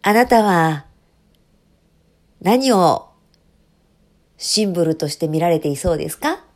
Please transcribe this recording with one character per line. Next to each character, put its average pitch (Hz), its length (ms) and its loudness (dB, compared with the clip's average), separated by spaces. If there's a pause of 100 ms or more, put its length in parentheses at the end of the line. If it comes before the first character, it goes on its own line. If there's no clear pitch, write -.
あ 202 100 0
な 240 140 4
た 226 160 4
は 165 440 0 (1500)
何 254 320 2
を 175 380 2 (1300)
シ - 260 -2
ン 196 80 -4
ボ 170 120 -2
ル 160 120 -2
と 156 120 -6
し - 80 -10
て 165 120 -4
見 156 100 -2
ら 170 100 0
れ 165 120 0
て 156 80 -6
い 143 80 -4
そ 175 160 -4
う 156 60 -4
で 151 100 -8
す - 100 -12
か？ - 260 -6 (120)